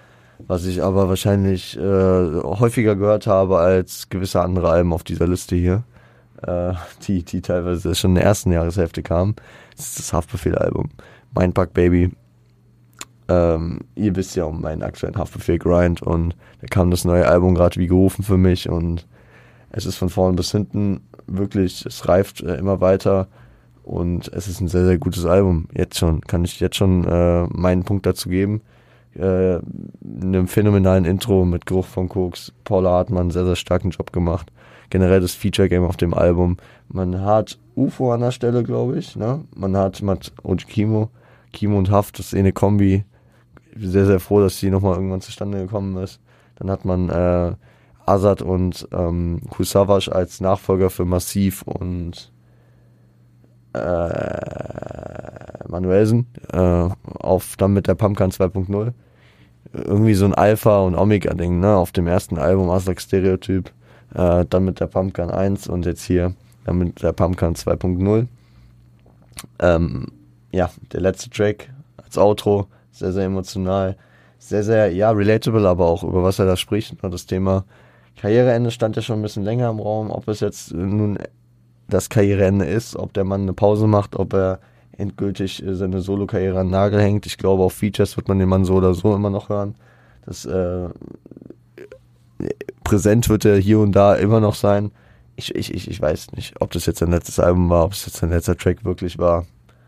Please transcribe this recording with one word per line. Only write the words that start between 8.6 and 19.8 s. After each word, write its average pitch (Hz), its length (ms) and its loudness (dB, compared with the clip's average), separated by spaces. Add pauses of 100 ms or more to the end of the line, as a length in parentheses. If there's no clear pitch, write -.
kamen. 92 340 0 (400)
Das - 120 -14
ist - 120 -12
das - 140 -12
Haftbefehl-Album, - 760 -2 (460)
Mindfuck 90 380 0
Baby. 90 380 4 (1160)
Ähm, 85 520 0 (140)
ihr 98 200 0
wisst 92 220 -6
ja 87 80 -2
um 80 160 -6
meinen 80 220 -6
aktuellen - 340 -6
Haftbefehl-Grind 87 840 0
und 85 320 -2 (280)
da - 60 -16
kam 90 240 2
das 90 120 0
neue 87 240 2
Album 90 280 4
grad 87 200 2
wie 92 120 -2
gerufen 92 360 2
für 98 140 0
mich 90 320 2
und 85 360 -4 (640)
es - 160 -10